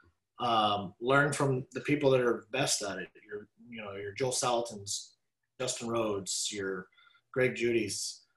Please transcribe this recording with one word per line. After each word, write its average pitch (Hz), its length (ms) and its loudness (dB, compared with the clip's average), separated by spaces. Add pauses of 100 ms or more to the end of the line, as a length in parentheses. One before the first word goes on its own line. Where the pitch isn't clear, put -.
(400)
Um, 107 600 2
learn 139 320 4
from 135 420 0
the - 80 -6
people 147 300 2
that 127 100 6
are 113 300 2
best 143 300 0
at 92 160 -4
it. 90 100 -8 (180)
Your, 107 220 -12 (220)
you 117 120 -14
know, 101 140 -10
your 101 180 -8
Joel 127 180 -2
Salatons, 117 800 -2 (500)
Justin 123 260 -4
Rhodes, 107 640 -2
your 95 360 -4 (440)
Greg 127 240 2
Judys 113 680 0 (160)